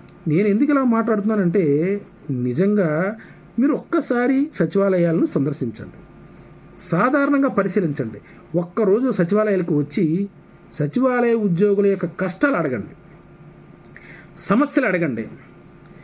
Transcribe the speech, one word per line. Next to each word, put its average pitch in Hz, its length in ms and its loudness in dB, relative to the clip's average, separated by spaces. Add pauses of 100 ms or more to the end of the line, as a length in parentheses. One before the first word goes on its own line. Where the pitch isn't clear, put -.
(280)
నేను 175 200 2
ఎందుకు 226 240 2
ఇలా 277 120 2
మాట్లాడుతున్నానంటే, 214 800 2 (680)
నిజంగా 156 580 0 (720)
మీరు 277 140 2
ఒక్కసారి 254 640 0 (160)
సచివాలయాలను 180 720 2
సందర్శించండి, 139 760 -4 (800)
సాధారణంగా 269 720 0
పరిశీలించండి. 160 680 -2 (380)
ఒక్కరోజు 214 540 0
సచివాలయాలకు 185 680 0
వచ్చి 151 280 0 (680)
సచివాలయ 240 600 0
ఉద్యోగుల 202 520 2
యొక్క 190 200 0
కష్టాలు 190 500 -2
అడగండి, 131 400 -4 (1400)
సమస్యలు 269 480 0
అడగండి. 165 400 -2 (800)